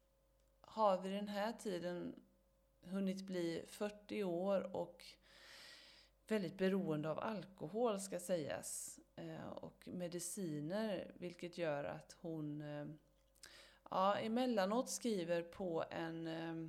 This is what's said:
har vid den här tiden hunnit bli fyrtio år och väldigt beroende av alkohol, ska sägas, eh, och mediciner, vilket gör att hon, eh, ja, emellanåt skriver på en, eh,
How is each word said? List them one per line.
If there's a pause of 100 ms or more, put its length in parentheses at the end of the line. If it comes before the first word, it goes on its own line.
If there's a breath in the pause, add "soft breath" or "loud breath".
(600)
har
vid
den
här
tiden (680)
hunnit
bli
fyrtio
år
och (1300 loud breath)
väldigt
beroende
av
alkohol,
ska
sägas, (160)
eh,
och
mediciner,
vilket
gör
att
hon,
eh, (1040 loud breath)
ja,
emellanåt
skriver
på
en,
eh, (140)